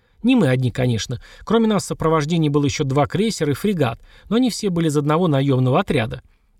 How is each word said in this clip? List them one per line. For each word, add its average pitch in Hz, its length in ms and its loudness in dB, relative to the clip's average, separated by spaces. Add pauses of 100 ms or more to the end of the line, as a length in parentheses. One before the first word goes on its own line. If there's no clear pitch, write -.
(220)
Не 254 120 4
мы 185 140 4
одни, 127 220 0
конечно. 123 500 -4 (240)
Кроме 226 240 2
нас 202 160 0
в - 20 -12
сопровождении 160 640 0
было 143 160 2
еще 143 200 -2
два 135 220 0
крейсера 165 460 -2
и - 20 -4
фрегат, 151 460 -2 (280)
но 202 80 0
они 254 140 2
все 202 200 -4
были 170 180 0
из 143 80 0
одного 151 320 2
наемного 135 520 2
отряда. 131 420 -4 (380)